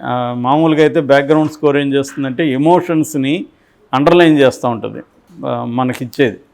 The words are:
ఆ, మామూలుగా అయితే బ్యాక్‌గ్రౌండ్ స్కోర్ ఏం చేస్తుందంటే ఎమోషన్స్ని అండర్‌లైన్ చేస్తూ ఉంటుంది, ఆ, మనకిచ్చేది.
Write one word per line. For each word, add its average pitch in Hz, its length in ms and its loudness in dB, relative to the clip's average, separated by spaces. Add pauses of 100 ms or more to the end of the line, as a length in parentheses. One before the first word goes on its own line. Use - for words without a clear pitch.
ఆ, 123 340 -4
మామూలుగా 151 440 2
అయితే 156 200 2
బ్యాక్‌గ్రౌండ్ 143 500 2
స్కోర్ 143 260 0
ఏం 139 160 -2
చేస్తుందంటే 135 580 -4
ఎమోషన్స్ని 156 920 0 (480)
అండర్‌లైన్ 160 460 4
చేస్తూ 127 300 2
ఉంటుంది, 113 300 -8 (460)
ఆ, 120 180 -6
మనకిచ్చేది. 120 720 -2 (160)